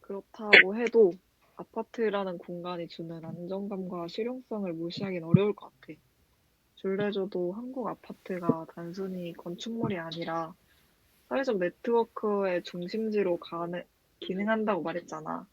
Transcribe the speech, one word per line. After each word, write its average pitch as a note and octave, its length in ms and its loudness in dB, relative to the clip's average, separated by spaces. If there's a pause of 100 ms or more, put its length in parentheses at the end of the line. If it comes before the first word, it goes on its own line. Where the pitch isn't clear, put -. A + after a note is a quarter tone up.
그렇다고 G3+ 720 0
해도 A3+ 420 8 (380)
아파트라는 G3+ 800 -2
공간이 F3 500 -6
주는 E3 380 -10
안정감과 F3+ 840 -4
실용성을 A3+ 640 -4
무시하긴 E3+ 520 -2
어려울 F#3+ 320 2
것 - 160 -18 (100)
같아. - 180 -16 (760)
줄레조도 G3 800 0
한국 B3 340 -6
아파트가 G3 880 0
단순히 F3 580 -6
건축물이 A3+ 640 -2
아니라 E3 560 -2 (760)
사회적 B3+ 300 2
네트워크의 G3+ 1040 2
중심지로 F#3+ 760 0
가능-, E3+ 460 -4 (360)
기능한다고 G#3 640 2
말했잖아. E3 680 -4